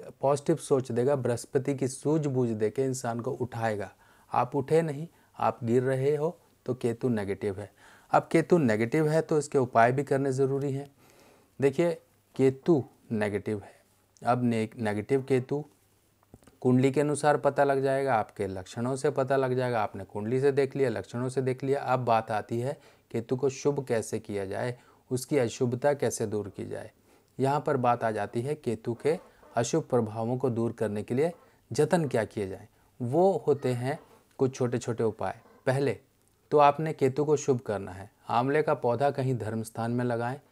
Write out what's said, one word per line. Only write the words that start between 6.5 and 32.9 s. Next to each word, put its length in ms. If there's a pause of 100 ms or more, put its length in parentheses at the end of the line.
तो 80
केतु 360
नेगेटिव 500
है। 120 (400)
अब 200
केतु 260
नेगेटिव 520
है 120
तो 160
इसके 200
उपाय 340
भी 120
करने 280
ज़रूरी 400
हैं। 180 (680)
देखिए 320 (440)
केतु 480 (280)
नेगेटिव 520
है, 100 (480)
अब 220
ने-, 340
नेगेटिव 440
केतु 420 (960)
कुंडली 300
के 100
अनुसार 360
पता 260
लग 200
जाएगा, 320
आपके 320
लक्षणों 480
से 140
पता 260
लग 180
जाएगा। 280
आपने 220
कुंडली 380
से 100
देख 240
लिया, 140
लक्षणों 400
से 120
देख 220
लिया। 180
अब 180
बात 320
आती 280
है 180 (340)
केतु 240
को 140
शुभ 380
कैसे 320
किया 260
जाए, 320 (340)
उसकी 260
अशुभता 560
कैसे 320
दूर 240
की 160
जाए। 260 (460)
यहाँ 240
पर 160
बात 260
आ 80
जाती 300
है 140
केतु 380
के 240 (380)
अशुभ 280
प्रभावों 540
को 120
दूर 220
करने 320
के 100
लिए 180 (400)
जतन 360
क्या 180
किए 240
जाएँ। 180 (320)